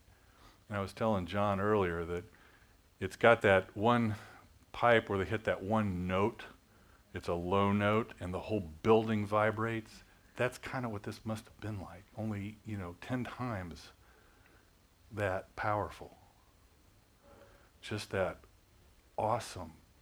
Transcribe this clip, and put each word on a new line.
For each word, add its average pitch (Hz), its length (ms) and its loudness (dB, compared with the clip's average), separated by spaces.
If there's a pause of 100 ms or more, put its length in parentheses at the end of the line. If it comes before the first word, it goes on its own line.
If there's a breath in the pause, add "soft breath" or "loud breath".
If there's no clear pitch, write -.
(680 soft breath)
And 104 100 -4
I - 20 0
was 95 120 -4
telling 107 340 0
John 101 340 0
earlier 95 440 2
that 85 200 -4 (760 soft breath)
it's 98 160 -6
got 117 260 8
that 95 340 4
one 113 400 2 (560 loud breath)
pipe 117 360 4
where 98 100 0
they 95 60 2
hit 107 200 -4
that 95 180 -2
one 98 440 0
note. 98 360 0 (720 soft breath)
It's 90 140 -6
a 90 60 0
low 98 380 2
note, 104 480 2
and 90 120 -6
the 87 80 -4
whole 101 280 -4 (140)
building 110 440 4
vibrates. 107 760 0 (340 soft breath)
That's 120 220 -2
kinda 123 300 -6
what 104 140 -6
this 104 220 -10
must 110 200 -6
have - 160 -20
been 107 200 -8
like, 90 240 -14 (120)
only, 107 480 -6
you 107 120 -8
know, 87 240 -10
ten 123 240 -6
times 101 680 -10 (1200 soft breath)
that 101 440 -4
powerful. 101 600 -4 (1600 soft breath)
Just - 300 -8
that 92 280 -2 (800)
awesome 101 540 -4 (300)